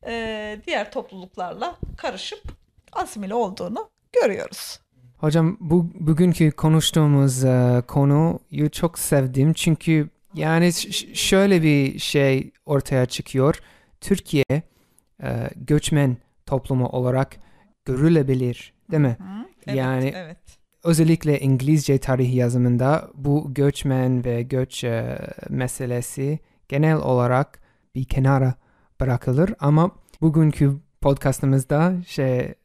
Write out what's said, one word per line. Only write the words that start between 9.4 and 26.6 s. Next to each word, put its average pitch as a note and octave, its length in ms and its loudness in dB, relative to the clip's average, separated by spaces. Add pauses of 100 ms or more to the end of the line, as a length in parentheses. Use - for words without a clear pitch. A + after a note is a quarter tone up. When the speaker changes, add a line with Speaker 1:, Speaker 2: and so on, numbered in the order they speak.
Speaker 2:
Çünkü D#3 560 0 (260)
yani E3 380 2
ş-, - 200 -8
ş-, - 220 -8
şöyle G3 480 2
bir C#3+ 360 2
şey C3+ 520 0 (160)
ortaya C3+ 400 0
çıkıyor. C3+ 540 -2 (400)
Türkiye, D#3+ 440 -2 (800)
e, A#2+ 340 -6
göçmen C#3+ 600 0 (300)
toplumu B2+ 420 -2
olarak B2+ 480 -2 (480)
görülebilir, C3 880 0 (180)
değil D#3 120 2
mi? A#2+ 180 2
Speaker 1:
Hı, G2 280 -14 (180)
evet, C3+ 120 -4
Speaker 2:
Yani C3 380 -2
Speaker 1:
evet. - 220 -16 (460)
Speaker 2:
özellikle D#3+ 560 2
İngilizce C3+ 580 2
tarih B2+ 360 0
yazımında B2 800 2
bu C#3+ 400 -2
göçmen B2+ 680 0
ve A#2+ 180 -4
göç, C3 420 -4
e, A#2 340 -4 (300)
meselesi C3 920 -6 (300)